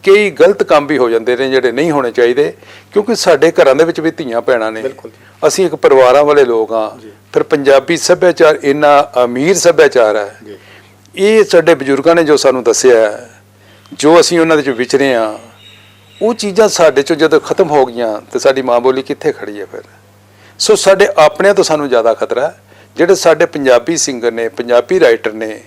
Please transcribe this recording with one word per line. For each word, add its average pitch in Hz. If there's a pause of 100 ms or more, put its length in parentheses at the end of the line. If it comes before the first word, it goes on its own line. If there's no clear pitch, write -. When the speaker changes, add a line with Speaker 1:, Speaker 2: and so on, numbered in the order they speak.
Speaker 1:
ਕਈ 202
ਗਲਤ 165
ਕੰਮ 147
ਵੀ 147
ਹੋ 123
ਜਾਂਦੇ 113
ਨੇ 131
ਜਿਹੜੇ 131
ਨਹੀਂ 151
ਹੋਣੇ 131
ਚਾਹੀਦੇ, 123 (400)
ਕਿਉਂਕਿ 208
ਸਾਡੇ 160
ਘਰਾਂ 147
ਦੇ 151
ਵਿੱਚ -
ਵੀ 151
ਧੀਆਂ 117
ਭੈਣਾਂ 113
ਨੇ। 110
Speaker 2:
ਬਿਲਕੁਲ। 127 (360)
Speaker 1:
ਅਸੀਂ 180
ਇੱਕ 156
ਪਰਿਵਾਰਾਂ 135
ਵਾਲੇ 147
ਲੋਕ 110
ਹਾਂ। 107
Speaker 2:
ਜੀ। 107 (200)
Speaker 1:
ਫਿਰ 156
ਪੰਜਾਬੀ 139
ਸੱਭਿਆਚਾਰ 170
ਇੰਨਾ 147 (140)
ਅਮੀਰ 131
ਸੱਭਿਆਚਾਰ 143
ਹੈ। 101
Speaker 2:
ਜੀ। 104 (580)
Speaker 1:
ਇਹ 208
ਸਾਡੇ 165
ਬਜ਼ੁਰਗਾਂ 139
ਨੇ 170
ਜੋ 147
ਸਾਨੂੰ 127
ਦੱਸਿਆ 117
ਹੈ, 113 (640)
ਜੋ 165
ਅਸੀਂ 170
ਉਹਨਾਂ 165
ਦੇ 147
'ਚ 131
ਵਿਚਰੇ 127
ਹਾਂ, 107 (840)
ਉਹ 226
ਚੀਜ਼ਾਂ 208
ਸਾਡੇ 151
'ਚੋਂ 156
ਜਦੋਂ 143
ਖਤਮ -
ਹੋ 143
ਗਈਆਂ, 117 (120)
ਤੇ 123
ਸਾਡੀ 135
ਮਾਂ 120
ਬੋਲੀ 131
ਕਿੱਥੇ 143
ਖੜੀ 104
ਹੈ 92
ਫਿਰ? 98 (760)
ਸੋ -
ਸਾਡੇ 196
ਆਪਣਿਆਂ 180
ਤੋਂ 196
ਸਾਨੂੰ 151
ਜ਼ਿਆਦਾ 117
ਖਤਰਾ 117
ਹੈ। - (360)
ਜਿਹੜੇ 175
ਸਾਡੇ 165
ਪੰਜਾਬੀ 135
ਸਿੰਗਰ 120
ਨੇ, 113
ਪੰਜਾਬੀ 123
ਰਾਈਟਰ 113
ਨੇ 110